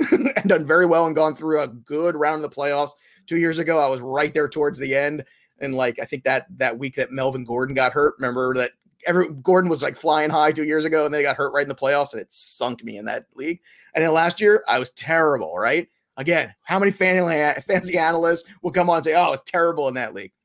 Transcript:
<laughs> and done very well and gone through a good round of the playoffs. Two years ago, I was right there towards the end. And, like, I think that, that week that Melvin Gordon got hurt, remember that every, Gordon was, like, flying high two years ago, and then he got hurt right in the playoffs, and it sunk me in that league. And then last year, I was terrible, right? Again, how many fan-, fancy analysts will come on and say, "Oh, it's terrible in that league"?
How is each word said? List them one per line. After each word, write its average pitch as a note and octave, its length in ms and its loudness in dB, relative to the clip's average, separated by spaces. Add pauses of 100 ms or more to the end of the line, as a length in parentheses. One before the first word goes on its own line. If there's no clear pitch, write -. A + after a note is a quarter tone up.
<laughs> - 80 -4
and C#4 220 2 (120)
done D#3+ 220 2
very E3+ 180 4
well E3 200 4
and D#3+ 100 -2
gone D#3 200 2
through D#3 260 -2
a C3+ 60 -4
good D3 480 -4
round D3+ 280 0
of C#3+ 60 -8
the - 40 -20
playoffs. C#3+ 380 -2 (360)
Two E3 100 -2
years E3 220 0
ago, D#3+ 200 2
I C#3+ 80 4
was C3 140 -2
right C#3+ 320 -2
there D3+ 160 0
towards D3 280 -2
the C3+ 160 -4
end. C#3+ 300 -2 (360)
And, C#3 140 -6
like, B2+ 280 -2
I C3 40 -8
think C3+ 200 -10
that, C3+ 220 0 (100)
that B2 200 -2
week C3+ 180 -8
that B2+ 160 -4
Melvin C3 340 -4
Gordon B2+ 300 -4
got B2+ 180 2
hurt, C#3+ 260 2
remember B2+ 360 -2
that B2 160 -2 (360)
every, F3 220 2
Gordon F3+ 400 2
was, D#3 120 0
like, C#3 140 -4
flying D#3 340 0
high D#3 220 4
two D#3 120 -4
years D3+ 220 0
ago, D#3 200 2
and D3 80 -2
then D3+ 60 -2
he C#3+ 40 0
got C#3 120 0
hurt C#3+ 180 -2
right C#3+ 100 2
in C#3 60 -4
the C3+ 60 -8
playoffs, C#3 380 0
and A2 80 -10
it - 100 -18
sunk A#2+ 520 -6
me A2 140 -12
in G#2+ 80 -12
that A2 200 -6 (100)
league. D#3+ 240 -8 (340)
And D#3+ 100 2
then E3 80 2
last E3 280 2
year, G#3 280 6
I B2 120 4
was B2 120 -6
terrible, C#3 680 0
right? B2 300 0 (300)
Again, C#3 360 -2 (100)
how F3+ 140 -2
many G3+ 140 2
fan-, E3+ 680 2
fancy F#3 360 -2
analysts E3 500 0 (140)
will F3 100 -4
come F3 180 2
on E3+ 80 4
and D3 80 -4
say, D#3 100 2
"Oh, E3+ 180 4
it's C3+ 100 -8
terrible E3 440 0
in B2+ 80 -4
that A2+ 180 -6
league"? G2 200 -14 (120)